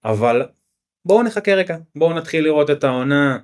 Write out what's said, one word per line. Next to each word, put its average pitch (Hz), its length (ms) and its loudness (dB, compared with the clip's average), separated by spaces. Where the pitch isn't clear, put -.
אבל 117 420 0
בואו 202 180 4
נחכה 208 320 -2
רגע, 185 220 -2
בואו 165 160 2
נתחיל 160 320 -4
לראות 151 260 2
את 147 140 0
העונה. 135 600 0